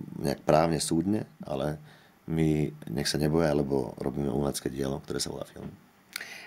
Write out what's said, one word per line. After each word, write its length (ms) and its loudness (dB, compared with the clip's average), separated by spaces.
nejak 260 -2
právne, 360 6
súdne, 440 0
ale 380 -2
my 480 2
nech 200 -2
sa 100 0
neboja, 340 4
lebo 460 2
robíme 300 -2
umelecké 400 -2
dielo, 340 -4
ktoré 180 -6
sa 100 -4
volá 160 -8
film. 220 -12